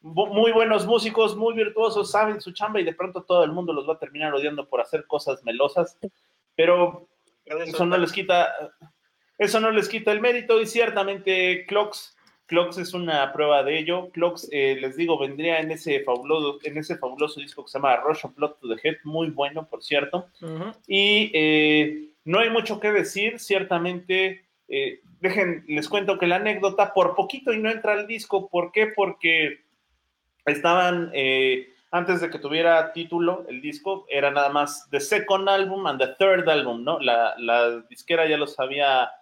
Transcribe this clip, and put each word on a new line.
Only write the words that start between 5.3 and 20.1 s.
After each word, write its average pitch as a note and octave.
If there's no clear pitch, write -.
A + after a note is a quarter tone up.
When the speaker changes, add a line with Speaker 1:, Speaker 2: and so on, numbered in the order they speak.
Speaker 1:
melosas, C#3
pero F3
Speaker 2:
Gracias, D#3+
Speaker 1:
eso E3+
no F3
Speaker 2:
Oscar. F#3
Speaker 1:
les E3+
quita, F3
eso G#3+
no A3
les G#3+
quita G#3+
el G#3+
mérito A#3
y A3
ciertamente G3
Clocks, G#3
Clocks F3
es F3
una D#3
prueba D3
de D3
ello. F3
Clocks, E3+
eh, C3+
les C3
digo, E3
vendría D3+
en D#3
ese D#3
fabuloso, C#3+
en D3
ese D#3
fabuloso C#3
disco C#3+
que -
se C3+
llama C3+
Rush D3+
of -
Blood D3
to B2+
the A2
Head, D#3+
muy D#3
bueno, D3+
por -
cierto. D3+